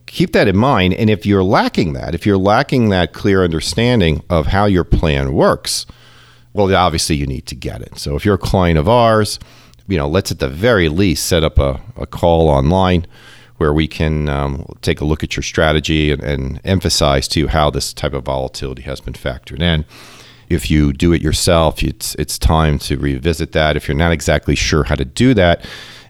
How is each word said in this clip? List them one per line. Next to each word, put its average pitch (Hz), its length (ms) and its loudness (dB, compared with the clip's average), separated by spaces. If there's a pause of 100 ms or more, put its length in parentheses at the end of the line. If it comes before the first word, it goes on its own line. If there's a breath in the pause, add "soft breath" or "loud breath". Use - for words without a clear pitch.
(140)
Keep 175 200 -2
that 170 140 4
in 92 80 2
mind. 101 380 2
And 110 160 2
if 107 160 0
you're 101 180 4
lacking 117 500 0
that, 64 200 -8
if 85 100 -6
you're 101 140 4
lacking 113 520 2
that 90 240 0
clear 95 300 2
understanding 87 840 0
of 80 160 2
how 98 200 2
your 90 180 2
plan 69 500 0
works, - 540 -2 (680 loud breath)
well, 98 220 2
obviously 85 400 2
you 71 100 -2
need 67 220 -8
to 65 80 -12
get 62 260 -10
it. - 160 -18
So 71 180 -6
if 73 80 -4
you're 104 120 4
a - 20 2
client 87 400 2
of 76 100 2
ours, 110 520 2 (480 loud breath)
you 98 100 -2
know, 71 100 -2
let's 90 220 0
at - 80 -6
the 67 100 -2
very 87 400 2
least 90 380 0
set 82 180 2
up 76 140 -2
a, 69 240 0 (160)
a - 80 -10
call 82 420 2
online 82 600 2 (500 loud breath)
where 76 160 0
we 78 140 0
can, 78 420 -2
um, 71 380 -6 (160)
take 82 180 -2
a 73 40 -4
look 76 180 -2
at - 120 -8
your 82 60 -6
strategy 78 680 0
and, 71 100 -4
and 67 420 -6
emphasize 76 680 0
to - 100 -2
you 69 80 0
how 76 240 2
this 67 200 -6
type 73 220 -6
of 65 120 -8
volatility 65 580 -8
has 67 180 -10
been 65 140 -12
factored 65 480 -10
in. 80 200 2 (640 loud breath)
If 85 220 -2
you 73 240 2
do 85 200 0
it 76 100 0
yourself, 78 580 0
it's, - 340 -6
it's - 220 -6
time 78 420 2
to 67 200 -6
revisit 71 540 -4
that. 76 220 2
If 71 120 -6
you're 71 100 -2
not 85 140 2
exactly 78 420 0
sure 73 300 0
how 76 120 -2
to 65 100 -4
do 120 280 2
that 90 320 2 (440 loud breath)